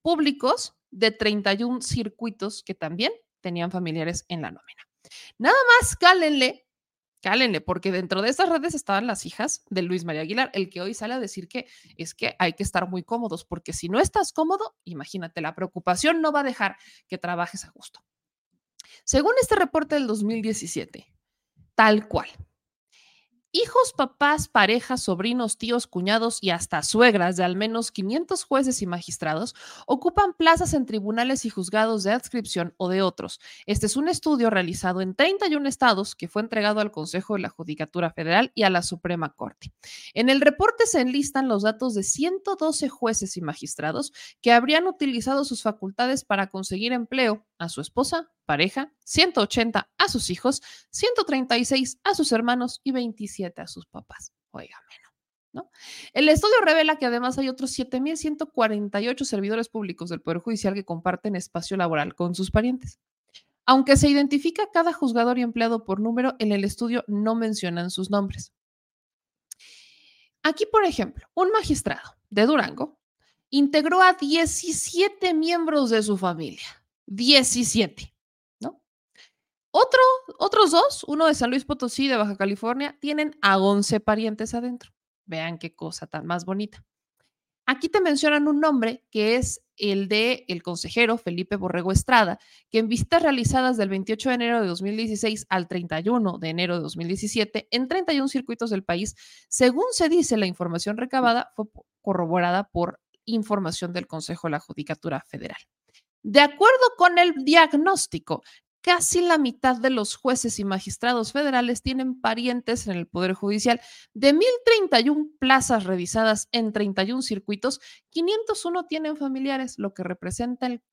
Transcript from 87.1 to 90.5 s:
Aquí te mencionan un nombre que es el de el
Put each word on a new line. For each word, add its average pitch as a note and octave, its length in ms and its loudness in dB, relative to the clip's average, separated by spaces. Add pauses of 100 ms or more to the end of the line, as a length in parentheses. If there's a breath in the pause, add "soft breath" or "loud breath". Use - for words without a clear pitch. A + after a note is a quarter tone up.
Aquí C4+ 220 -2
te G4+ 140 2
mencionan D4 480 2
un D4 100 2
nombre B3+ 500 0
que A3 280 0
es - 260 -6 (140)
el G3 320 -2
de A3 400 0
el F3 140 -6